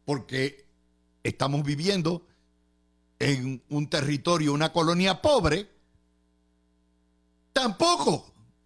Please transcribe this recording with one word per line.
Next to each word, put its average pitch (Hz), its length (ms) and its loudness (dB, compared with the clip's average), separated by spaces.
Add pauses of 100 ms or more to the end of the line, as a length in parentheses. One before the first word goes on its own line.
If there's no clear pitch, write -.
porque 135 640 -6 (560)
estamos 139 400 -2
viviendo 165 640 -2 (920)
en 131 500 -2
un 147 200 -4
territorio, 147 640 0
una 151 180 0
colonia 175 500 0
pobre, 202 480 2 (1800)
tampoco. 254 800 0 (320)